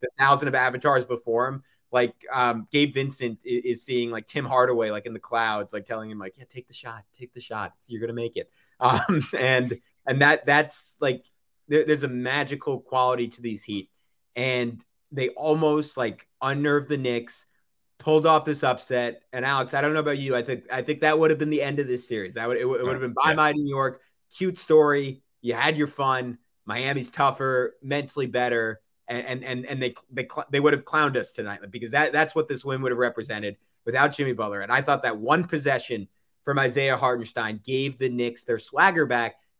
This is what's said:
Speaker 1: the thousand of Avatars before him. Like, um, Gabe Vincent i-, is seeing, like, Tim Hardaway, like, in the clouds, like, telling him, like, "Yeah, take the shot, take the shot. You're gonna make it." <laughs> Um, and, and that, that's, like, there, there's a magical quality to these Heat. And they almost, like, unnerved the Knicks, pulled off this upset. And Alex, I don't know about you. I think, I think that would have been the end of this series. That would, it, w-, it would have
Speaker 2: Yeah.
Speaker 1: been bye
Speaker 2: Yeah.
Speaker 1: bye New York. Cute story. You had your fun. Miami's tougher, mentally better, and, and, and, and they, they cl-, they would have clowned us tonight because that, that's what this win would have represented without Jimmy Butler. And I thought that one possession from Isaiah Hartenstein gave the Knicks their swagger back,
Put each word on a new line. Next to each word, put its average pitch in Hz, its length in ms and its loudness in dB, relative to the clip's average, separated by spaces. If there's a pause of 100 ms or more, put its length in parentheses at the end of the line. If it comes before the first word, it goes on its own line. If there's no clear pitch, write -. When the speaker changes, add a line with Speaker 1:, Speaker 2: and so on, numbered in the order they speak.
Speaker 1:
the 123 80 -4 (100)
thousand 139 300 4
of 135 80 0
Avatars 127 480 2
before 120 420 -2
him. 135 160 -8 (300)
Like, 123 220 2 (180)
um, 120 400 0
Gabe 143 220 4
Vincent 135 520 -4
i-, 123 180 -2
is 120 200 -4
seeing, 120 260 -2
like, 110 160 -8
Tim 139 180 -6
Hardaway, 123 460 4
like, 104 160 -6
in 117 60 -10
the 110 80 -10
clouds, 110 520 -2
like, 104 120 -8
telling 110 260 -8
him, 107 80 -12
like, 95 180 -14
"Yeah, 131 120 -20
take 127 180 -18
the - 80 -20
shot, 113 300 -16 (120)
take 123 160 -18
the 123 80 -20
shot. 104 320 -8 (140)
You're 113 140 -10
gonna 117 120 -4
make 117 240 -6
it." - 140 -8 (140)
<laughs> - 160 -16
Um, 131 420 4 (160)
and, 127 400 2 (260)
and 135 180 2
that, 147 240 4
that's, 143 540 0
like, 127 260 -2 (420)
there, 151 160 4
there's 151 180 2
a 135 60 -2
magical 131 720 -4
quality 127 480 0
to 120 140 -20
these 110 200 -8
Heat. 101 280 -8 (440)
And 123 480 -2 (300)
they 131 160 -2
almost, 151 680 0
like, 117 300 -4 (140)
unnerved 143 480 0
the 147 80 -2
Knicks, 120 500 -4 (520)
pulled 156 260 4
off 156 220 6
this 147 180 -2
upset. 123 580 -2 (120)
And 127 100 -4
Alex, 135 300 0
I 139 80 0
don't 151 100 2
know 156 80 0
about 147 160 0
you. 135 180 -2
I 123 60 2
think, 120 320 -6
I 131 80 -2
think 151 220 -4
that 156 160 6
would 160 100 6
have 151 100 2
been 151 120 -2
the 151 100 0
end 139 180 -2
of 143 80 0
this 123 220 -4
series. 98 240 -6
That 113 160 -4
would, 123 80 0
it, 113 60 -2
w-, 123 180 -2
it 127 40 -4
would 127 100 -2
have 127 80 -6
Speaker 2:
Yeah. 123 60 -4
Speaker 1:
been 117 140 -8
bye 156 100 4
Speaker 2:
Yeah. - 20 2
Speaker 1:
bye 151 180 4
New 147 160 -4
York. 135 320 -2 (340)
Cute 185 220 -2
story. 143 640 4 (220)
You 120 100 -2
had 143 240 2
your 147 100 2
fun. 127 520 -2 (260)
Miami's 127 460 -4
tougher, 131 720 0
mentally 139 440 -4
better, 117 540 0 (280)
and, 120 180 -6
and, 127 180 -8
and, 127 220 -8
and 135 160 -6
they, 123 120 -4 (160)
they 127 160 -6
cl-, - 240 -10
they 143 100 2
would 147 120 6
have - 140 0
clowned 147 320 2
us - 140 -6
tonight 101 280 -8 (100)
because 117 200 -10
that, 143 240 2
that's 156 200 2
what 151 140 0
this 131 160 -6
win 135 160 -2
would 127 120 0
have 120 60 -2
represented 107 600 -4 (260)
without 135 300 2
Jimmy 135 180 -2
Butler. 104 300 -4
And 107 100 -4
I 135 80 4
thought 139 220 0
that 113 160 -2
one 147 260 2
possession 131 640 -2 (360)
from 139 140 0
Isaiah 135 380 2
Hartenstein 117 640 -2
gave 135 360 -4
the 135 100 0
Knicks 120 360 -4
their 117 140 -2
swagger 165 460 2
back, 120 300 0 (260)